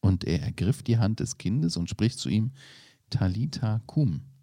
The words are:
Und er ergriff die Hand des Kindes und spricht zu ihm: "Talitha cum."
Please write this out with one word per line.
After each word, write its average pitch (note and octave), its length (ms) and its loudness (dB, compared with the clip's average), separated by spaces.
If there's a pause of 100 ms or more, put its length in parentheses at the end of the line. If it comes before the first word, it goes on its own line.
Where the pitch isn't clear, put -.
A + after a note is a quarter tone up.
Und F#2+ 240 2
er F2 180 0
ergriff - 400 -2
die A#2 160 2
Hand A2 220 2
des - 180 -6
Kindes F#2+ 400 -2
und F2 100 -4
spricht A#2 300 0
zu - 120 -4
ihm: A2 200 2 (600)
"Talitha A2 760 0
cum." G#2+ 340 0 (220)